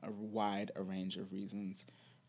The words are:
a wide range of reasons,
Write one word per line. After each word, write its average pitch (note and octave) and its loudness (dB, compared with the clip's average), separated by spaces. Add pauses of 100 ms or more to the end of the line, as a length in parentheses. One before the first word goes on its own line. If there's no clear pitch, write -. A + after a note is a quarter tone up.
a - -2
wide G#3 2
range F#2+ 0
of G2 -4
reasons, G2 -2 (440)